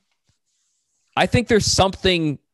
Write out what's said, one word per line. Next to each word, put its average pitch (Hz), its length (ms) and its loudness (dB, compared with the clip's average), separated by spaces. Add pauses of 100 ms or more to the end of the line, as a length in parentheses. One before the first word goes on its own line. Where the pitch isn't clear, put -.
(1160)
I 226 100 2
think 240 240 -2
there's 214 160 2
something 180 760 0 (140)